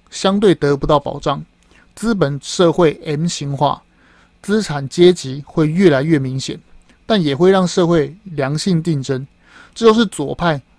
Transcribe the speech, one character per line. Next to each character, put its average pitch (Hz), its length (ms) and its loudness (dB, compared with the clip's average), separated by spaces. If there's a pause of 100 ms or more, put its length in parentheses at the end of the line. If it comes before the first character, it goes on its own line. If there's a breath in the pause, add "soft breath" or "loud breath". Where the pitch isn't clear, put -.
(120)
相 196 280 -2
对 202 140 4
得 143 240 0
不 139 80 -6
到 151 140 2
保 143 200 -6
障； 147 240 -4 (520 soft breath)
资 226 180 -2
本 143 280 -2
社 170 300 2
会 156 320 2
M 156 220 -4
型 143 320 -6
化， 139 240 -2 (640 soft breath)
资 208 180 0
产 143 260 -6
阶 175 240 6
级 139 360 -10
会 156 200 0
越 175 220 4
来 139 140 2
越 156 160 2
明 131 200 -6
显， - 200 -10 (480 soft breath)
但 214 140 2
也 143 140 -2
会 175 140 4
让 190 180 2
社 175 200 0
会 156 360 0
良 143 320 -6
性 165 260 -2
竞 156 200 -4
争。 131 240 -6 (480 soft breath)
这 226 140 0
就 220 60 6
是 226 120 2
左 139 300 -6
派 156 260 -2 (180)